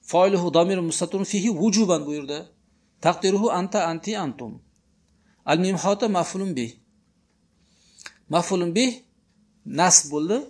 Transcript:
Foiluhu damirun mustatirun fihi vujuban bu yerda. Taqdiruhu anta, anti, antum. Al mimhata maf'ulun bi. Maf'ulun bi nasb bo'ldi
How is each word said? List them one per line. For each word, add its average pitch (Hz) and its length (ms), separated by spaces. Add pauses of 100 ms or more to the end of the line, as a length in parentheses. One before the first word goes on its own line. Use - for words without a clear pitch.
Foiluhu 180 460
damirun 175 300
mustatirun 180 400
fihi 202 260
vujuban 180 540
bu 147 100
yerda. 147 240 (640)
Taqdiruhu 190 480
anta, 190 340
anti, 165 320
antum. 127 360 (960)
Al 156 120
mimhata 190 500
maf'ulun 190 460
bi. 123 120 (1600)
Maf'ulun 175 480
bi 247 120 (800)
nasb 170 440
bo'ldi 156 260 (140)